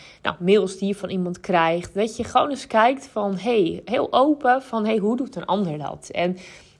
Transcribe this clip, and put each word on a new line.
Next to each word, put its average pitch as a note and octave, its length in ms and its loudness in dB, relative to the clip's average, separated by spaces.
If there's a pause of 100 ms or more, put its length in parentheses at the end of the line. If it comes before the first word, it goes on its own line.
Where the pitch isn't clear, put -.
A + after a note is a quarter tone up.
(200)
nou, G#3 180 -2
mails F#3+ 380 2
die G3 100 -4
je G3 80 -2
van F#3+ 140 -10
iemand F3+ 300 -4
krijgt. E3+ 540 0
Dat A3+ 240 -2
je A#3+ 60 -6
gewoon - 260 2
eens - 180 -8
kijkt B3 400 2
van, G3+ 300 -4
hey, F#3 480 0
heel - 280 -2
open C4+ 480 4
van, A3+ 240 -4
hey, A3 120 0
hoe G#3+ 200 0
doet B3+ 180 -6
een E3+ 100 -8
ander F3+ 320 -2
dat? - 340 -10
En F3+ 260 -2 (420)